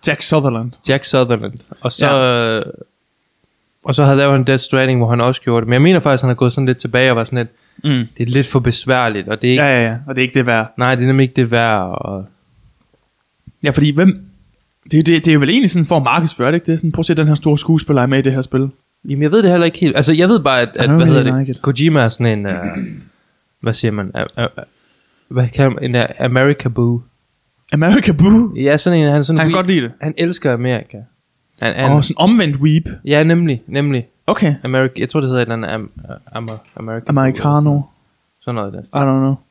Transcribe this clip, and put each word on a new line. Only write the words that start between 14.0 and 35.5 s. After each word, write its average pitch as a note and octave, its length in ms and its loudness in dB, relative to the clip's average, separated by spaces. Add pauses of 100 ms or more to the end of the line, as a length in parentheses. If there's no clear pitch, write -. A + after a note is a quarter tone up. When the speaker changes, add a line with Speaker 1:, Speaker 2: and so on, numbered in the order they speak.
Speaker 1:
Det, D#3 160 4
det, E3 180 2
det - 20 4
er D#3+ 60 4
jo D3 60 6
vel C#3+ 100 2
egentlig A3 220 2
sådan E3 140 0
for E3 120 0
at C3+ 60 0
markedsføre C3 440 0
det, D3+ 60 2
ikke? E3+ 120 -2
Det E3 80 0
er E3 40 -2
sådan, D#3+ 140 -2
"Prøv - 80 -4
at D#3+ 60 -2
se, F3 80 0
den D#3 140 2
her D3+ 80 4
store D3 220 0
skuespiller D3+ 440 0
er B2 40 2
med C3+ 140 2
i - 20 0
det C3+ 120 0
her C3 80 -2
spil." C3+ 280 -2 (400)
Speaker 2:
Jamen, C#3 140 -2
jeg D3+ 80 2
ved G#3+ 120 4
det F3+ 80 4
heller F3 140 2
ikke E3 120 -2
helt. D#3 180 0
Altså, D3 180 2
jeg E3+ 160 2
ved A3+ 100 4
bare, C3 220 0
at, A2+ 140 -2
Speaker 1:
I - 20 -8
Speaker 2:
at, C3+ 120 0
Speaker 1:
don't D3 40 4
Speaker 2:
hvad E3 120 4
hedder D3+ 160 4
Speaker 1:
really C3 180 0
Speaker 2:
det? C3+ 80 -2
Speaker 1:
like C3 40 -6
it. B2 100 -10
Speaker 2:
Kojima D3 400 0
er A2+ 80 2
sådan A2 300 -2
en, G2+ 60 -6
øh, F#2+ 100 -4 (600)
<clears throat> - 460 -20
hvad A2+ 120 -2
siger A2+ 180 -2
man? G2+ 220 -6
A, - 100 -6 (140)
a, A#2+ 60 -4 (140)
a, - 40 -14 (680)
hvad B2+ 260 -2
kalder C#3 180 2
man? C3+ 120 -8
En, B2+ 120 -4
øh, A#2+ 100 2 (140)
America C3 500 0
Boo. A#2+ 320 0 (720)
Speaker 1:
America F3+ 380 2
Boo? G3 440 4
Speaker 2:
Ja, C#3 220 2
sådan F3 220 0
en, D3+ 80 4
han D3 100 2
er D3 40 2
sådan D#3+ 180 0
Speaker 1:
Han D#3+ 80 2
kan D#3+ 80 0
Speaker 2:
weird F#3 100 0
Speaker 1:
godt F#3 100 0
lide D3+ 100 2
det. A#2 60 -8 (100)
Speaker 2:
Han D3+ 160 -6
elsker E3+ 360 -2
Amerika. A#2+ 440 -4 (640)
Han, A#2 140 -2
han C3+ 160 0
Speaker 1:
Åh, D3 100 4
sådan - 160 -4
omvendt F3+ 380 2
weeb. D#3 340 0 (160)
Speaker 2:
Ja, D3 180 2
nemlig, E3 440 0
nemlig. C#3 400 -4 (200)
Speaker 1:
Okay. D3+ 360 0
Speaker 2:
America, C3 340 0
jeg B2 120 -4
tror, D#3 100 -2
det C3+ 100 -2
hedder B2+ 120 0
et A2+ 100 -2